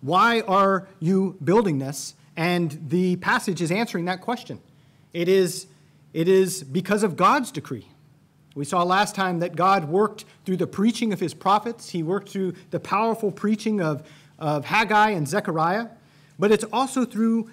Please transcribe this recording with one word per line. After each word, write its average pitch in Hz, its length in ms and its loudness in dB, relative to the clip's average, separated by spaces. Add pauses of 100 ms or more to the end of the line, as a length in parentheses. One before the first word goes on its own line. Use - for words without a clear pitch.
Why 208 400 4
are 196 460 2 (120)
you 190 440 2
building 175 360 2
this?" 135 360 -10 (220)
And 170 420 0 (100)
the 180 280 2
passage 190 440 -2
is 160 100 -2
answering 196 340 -2
that 180 160 -4
question. 233 380 -8 (540)
It 170 140 -2
is, 185 400 2 (460)
it 165 140 0
is 190 360 4
because 185 400 -2
of 180 120 0
God's 226 360 2
decree. 123 360 -10 (640)
We 143 120 -6
saw 175 180 0
last 190 320 2
time 185 240 -2
that 175 160 -4
God 185 300 2
worked 202 400 0 (200)
through 185 120 -2
the 165 100 -2
preaching 220 460 0
of 185 80 -4
his 175 120 -4
prophets. 214 560 -2
He 170 140 -4
worked 196 240 -4
through 185 280 -6 (160)
the - 100 -4
powerful 214 500 -2
preaching 214 480 -2
of, 156 260 -2 (320)
of 147 280 -2
Haggai 214 460 4
and 165 140 -2
Zechariah. 185 640 0 (500)
But 202 140 4
it's 208 220 2
also 254 320 0
through 226 480 0